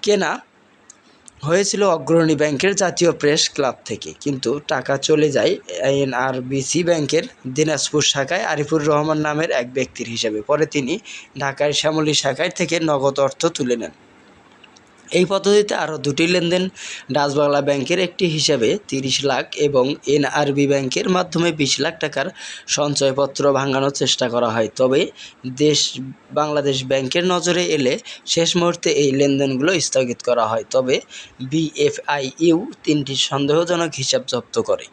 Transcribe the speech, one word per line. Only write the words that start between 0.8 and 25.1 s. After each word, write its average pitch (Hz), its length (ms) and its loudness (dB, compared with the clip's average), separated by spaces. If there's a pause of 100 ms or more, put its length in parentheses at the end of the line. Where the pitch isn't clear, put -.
হয়েছিল 196 420 2
অগ্রণী 160 520 4
ব্যাংকের 151 400 0
জাতীয় 170 360 2
প্রেস 147 380 0
ক্লাব 131 260 -2 (100)
থেকে, 95 240 -10 (100)
কিন্তু 131 300 -4 (180)
টাকা 139 300 -2
চলে 151 320 2
যায় 104 280 2 (440)
এনআরবিসি 131 800 -2
ব্যাংকের 165 400 2 (320)
দিনাজপুর 151 460 0
শাখায় 143 440 0
আরিফুর 151 380 0
রহমান 151 360 2
নামের 151 320 0
এক 123 220 -2
ব্যক্তির 127 340 -4
হিসাবে। 113 340 -4
পরে 151 240 2
তিনি 147 280 -2 (460)
ঢাকার 139 340 -2
শ্যামলী 151 400 0
শাখায় 139 360 0
থেকে 170 300 -2
নগদ 139 400 0
অর্থ 135 260 0
তুলে 127 320 0
নেন। 95 160 -10 (1120)
এই 180 180 2
পদ্ধতিতে 202 500 2
আরও 156 220 -4
দুটি 147 300 0
লেনদেন 180 360 2 (480)
ডাচবাংলা 143 500 2
ব্যাংকের 143 380 0
একটি 180 260 -2
হিসাবে 143 440 2 (180)
তিরিশ 135 360 -4
লাখ 139 220 0 (100)
এবং 143 300 2 (200)
এনআরবি 143 640 2
ব্যাংকের 139 420 0
মাধ্যমে 175 420 0
বিশ 151 280 -2
লাখ 156 200 -2
টাকার 143 280 -4 (400)
সঞ্চয়পত্র 139 840 0
ভাঙানোর 135 480 0
চেষ্টা 127 280 0
করা 117 200 0
হয়। 110 260 0
তবে 131 260 4 (460)